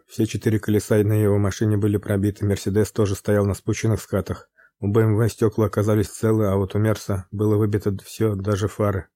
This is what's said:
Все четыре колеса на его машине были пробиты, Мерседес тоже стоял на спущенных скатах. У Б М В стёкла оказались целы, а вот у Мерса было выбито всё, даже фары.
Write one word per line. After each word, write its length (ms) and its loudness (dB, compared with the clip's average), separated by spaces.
Все 180 -2
четыре 340 -2
колеса 380 0
на 160 2
его 240 2
машине 400 0
были 200 0
пробиты, 480 -2
Мерседес 460 0
тоже 240 0
стоял 300 0
на 80 0
спущенных 480 -2
скатах. 480 -4
У 80 -4
Б 140 4
М 140 4
В 140 2
стёкла 380 0
оказались 420 0
целы, 380 0
а 80 0
вот 200 -2
у 40 2
Мерса 520 -2
было 240 0
выбито 480 0
всё, 320 -2
даже 320 -2
фары. 480 -2